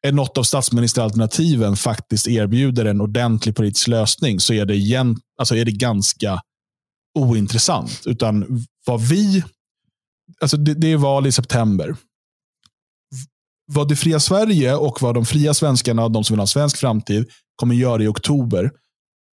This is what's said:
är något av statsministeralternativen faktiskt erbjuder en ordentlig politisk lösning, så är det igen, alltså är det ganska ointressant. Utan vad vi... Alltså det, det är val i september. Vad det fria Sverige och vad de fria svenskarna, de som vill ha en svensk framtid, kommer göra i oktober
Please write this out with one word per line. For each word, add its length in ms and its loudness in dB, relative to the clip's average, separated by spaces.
är 60 2
något 260 0
av 40 0
statsministeralternativen 1300 0
faktiskt 520 -4
erbjuder 560 0
en 160 0
ordentlig 560 -2
politisk 320 0
lösning, 520 0
så 140 0
är 120 0
det 80 -2
igen, 420 0
alltså 180 -2
är 80 0
det 80 -2
ganska 680 -2
ointressant. 880 -2
Utan 580 -2
vad 140 -2
vi... 420 2
Alltså 160 0
det, 180 2
det 180 2
är 40 2
val 300 2
i 60 2
september. 640 0
Vad 160 2
det 80 2
fria 240 2
Sverige 540 2
och 280 0
vad 120 0
de 120 2
fria 280 2
svenskarna, 540 2
de 160 0
som 100 0
vill 40 0
ha 60 0
en 40 0
svensk 280 0
framtid, 540 -2
kommer 180 0
göra 280 2
i 40 2
oktober 640 0